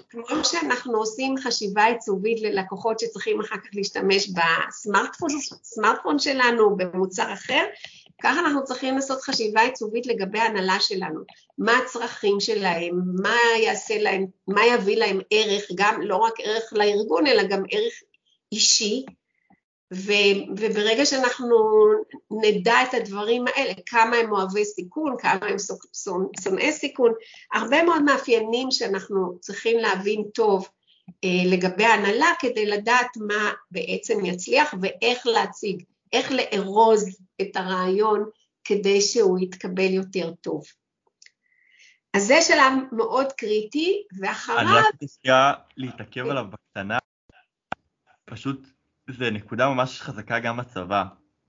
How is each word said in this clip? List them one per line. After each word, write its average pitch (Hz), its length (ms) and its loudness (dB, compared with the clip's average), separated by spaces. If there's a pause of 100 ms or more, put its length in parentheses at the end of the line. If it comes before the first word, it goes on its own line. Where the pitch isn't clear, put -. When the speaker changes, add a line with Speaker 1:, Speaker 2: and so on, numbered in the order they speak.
(140)
Speaker 1:
לה-, 233 120 -14
כמו 311 180 -2
שאנחנו 262 540 -2
עושים 262 400 -2
חשיבה 208 480 0
עיצובית 220 560 0
ללקוחות 196 580 -4
שצריכים 220 400 -4
אחר 214 160 -6
כך - 180 -12
להשתמש 196 560 0
בסמארטפון, 185 1000 -2 (340)
סמארטפון 285 560 0
שלנו, 240 580 2
במוצר 185 560 -2
אחר, 262 300 -2 (600)
ככה 269 160 2
אנחנו 285 240 0
צריכים 262 320 -4
לעשות 269 260 -4
חשיבה 220 400 0
עיצובית 240 460 -2
לגבי 208 320 -2
ההנהלה 202 400 0
שלנו. 180 400 -4 (380)
מה 220 200 4
הצרכים 233 640 -2
שלהם, 180 600 -2 (240)
מה 214 120 2 (280)
יעשה 208 340 -2
להם, 196 280 0 (220)
מה 208 180 2
יביא 214 320 2
להם 202 220 0 (120)
ערך, 214 320 2 (120)
גם, 202 260 2
לא 190 140 -2
רק 226 240 2
ערך 214 340 -4
לארגון, 214 540 2
אלא 247 160 4
גם 190 280 -2
ערך 220 220 -2 (580)
אישי, 220 540 2 (880)
ו-, 202 640 0
וברגע 214 480 0
שאנחנו 262 420 0 (840)
נדע 214 520 2
את 254 100 -6
הדברים 214 540 -2
האלה, 254 260 -2 (120)
כמה 233 320 2
הם 226 140 2
אוהבי 196 340 0
סיכון, 240 540 -6
כמה 196 280 0
הם 202 100 -2
סוק-, 190 360 -10
שונא-, 190 500 -6
שונאי 208 280 0
סיכון, 269 420 0 (400)
הרבה 240 300 2
מאוד 330 200 4
מאפיינים 247 680 2
שאנחנו 190 680 -2
צריכים 226 380 -2
להבין 208 460 0 (100)
טוב, 202 340 2 (560)
אה, 185 60 0 (160)
לגבי 180 400 2
ההנהלה, 220 420 4 (120)
כדי 214 260 -2
לדעת 226 520 0
מה 208 360 -2 (180)
בעצם 185 540 -4
יצליח 233 560 0
ואיך 240 460 -2
להציג, 202 560 -2 (300)
איך 262 180 0
לארוז 214 760 2 (360)
את 190 140 -6
הרעיון 190 760 0 (340)
כדי 196 380 2
שהוא 196 380 4
יתקבל 185 520 -2
יותר 190 400 -4
טוב. 160 320 -8 (1500)
אז 202 140 0
זה 285 140 6
שלב 294 320 4 (180)
מאוד 233 400 0
קריטי, 262 720 -2 (160)
ואחריו - 400 -4
Speaker 2:
אני 339 120 4
רק 427 140 6 (160)
רוצה 135 500 4 (260)
להתעכב 123 460 -10
Speaker 1:
כן. 139 60 -4
Speaker 2:
עליו 135 220 -4
בקטנה, 104 460 -8 (1300)
פשוט 135 420 -10 (400)
זה 123 240 -4
נקודה 113 380 -2
ממש 131 320 -2
חזקה 113 380 -6
גם 117 180 -4
בצבא. 95 460 -4 (460)